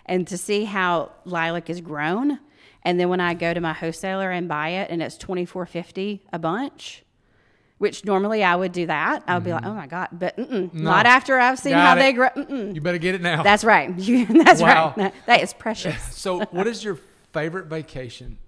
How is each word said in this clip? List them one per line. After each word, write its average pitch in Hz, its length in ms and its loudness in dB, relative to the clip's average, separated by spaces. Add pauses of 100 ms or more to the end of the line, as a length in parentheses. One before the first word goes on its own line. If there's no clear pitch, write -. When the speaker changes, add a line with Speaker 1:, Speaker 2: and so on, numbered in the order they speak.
Speaker 1:
and 180 240 -4
to 180 100 -8
see 208 260 -4
how 185 460 -2 (140)
lilac 170 440 -4
is 175 120 -8
grown. 175 580 -4 (460)
And 180 160 0
then 180 80 2
when 180 120 0
I 175 140 0
go 170 180 -4
to 170 80 -4
my 165 120 -4
wholesaler 190 580 -6
and 180 180 -6
buy 151 220 -4
it, 185 200 -6
and 170 120 -4
it's 127 160 -8
twenty-four 180 480 -8
fifty 190 560 -10 (100)
a 170 60 -8
bunch, 175 680 -8 (760)
which 190 260 -4
normally 202 400 0
I 180 100 4
would 180 160 0
do 175 160 -4
that, 165 400 -2
I 180 80 0
would 175 100 -2
be 180 80 -4
like, 160 100 -4
Speaker 2:
Mm-hmm. 190 100 -8
Speaker 1:
"Oh - 20 -10
my 180 140 -10
God," 175 240 -8
but 175 240 -6
mm-mm, 214 360 -6
Speaker 2:
No. 160 180 -8
Speaker 1:
not 190 160 6
after 262 300 4
I've 254 220 2
seen - 140 -2
Speaker 2:
Got - 140 6
Speaker 1:
how 180 100 8
Speaker 2:
it. - 80 2
Speaker 1:
they 269 80 6
grow. 254 180 2
Mm-mm. 240 460 -6
Speaker 2:
You 156 40 -6
better 175 180 -2
get 180 180 -2
it 180 60 -8
now. 170 200 0
Speaker 1:
That's 208 220 6
right. 185 300 4
<laughs> 175 40 -8
You, 233 260 2 (200)
that's 214 180 8
Speaker 2:
Wow. 160 340 6
Speaker 1:
right. - 160 -2 (140)
That 226 160 6
is 180 100 -4
precious. - 500 -8
Speaker 2:
<laughs> - 140 -10
So 185 240 -4 (120)
what 185 160 -2
is 214 160 -8
your 196 140 -6 (340)
favorite 160 340 -6
vacation 131 800 -12